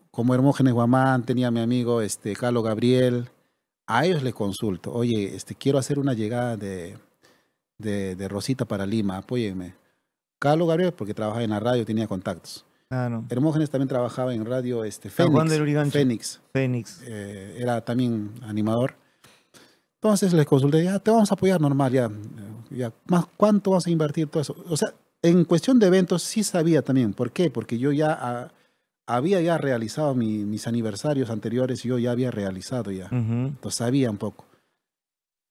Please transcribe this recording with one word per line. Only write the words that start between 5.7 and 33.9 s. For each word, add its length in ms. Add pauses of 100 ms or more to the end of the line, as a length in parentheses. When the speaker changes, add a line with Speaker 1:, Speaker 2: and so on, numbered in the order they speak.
Speaker 1:
hacer 180
una 160
llegada 440
de, 400 (840)
de, 360
de 120
Rosita 380
para 200
Lima, 320
apóyenme". 560 (680)
Carlos 260
Gabriel, 240
porque 220
trabajaba 300
en 80
la 100
radio, 240
tenía 220
contactos. 580 (240)
Speaker 2:
Claro. 400
Speaker 1:
Hermógenes 400
también 180
trabajaba 460
en 120
radio, 380
este, 260
Speaker 2:
San 180
Juan 200
Speaker 1:
Fénix. 60
Speaker 2:
del 80
Urigancho. 300
Speaker 1:
Fénix. 500 (100)
Speaker 2:
Fénix. 540
Speaker 1:
Eh, 560
era 240
también 460 (100)
animador. 540 (1040)
Entonces 320
les 120
consulté, 380
"Ya, 160
te 120
vamos 200
a 40
apoyar 260
normal, 320
ya, 180 (600)
ya, 200 (160)
más, 180 (120)
¿cuánto 340
vamos 160
a 40
invertir 360
todo 140
eso?". 140 (140)
O 60
sea, 180 (280)
en 240
cuestión 320
de 100
eventos 360
sí 200
sabía 380
también. 320
¿Por 180
qué? 200
Porque 260
yo 140
ya, 280
ah, 320 (540)
había 360
ya 180
realizado 560
mi, 300
mis 200
aniversarios 640
anteriores, 540
yo 160
ya 120
había 200
realizado 580
ya. 160
Speaker 2:
Ujú. 120
Speaker 1:
Entonces 600
sabía 320